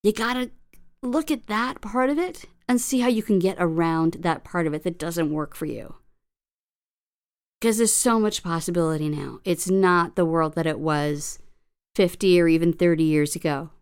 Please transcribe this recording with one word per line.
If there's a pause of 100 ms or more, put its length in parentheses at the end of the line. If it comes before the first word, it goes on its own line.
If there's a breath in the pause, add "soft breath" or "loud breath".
You
gotta (520)
look
at
that
part
of
it (240)
and
see
how
you
can
get
around
that
part
of
it
that
doesn't
work
for
you. (1600)
'Cause
there's
so
much
possibility
now.
It's
not
the
world
that
it
was (540)
fifty
or
even
thirty
years
ago. (120)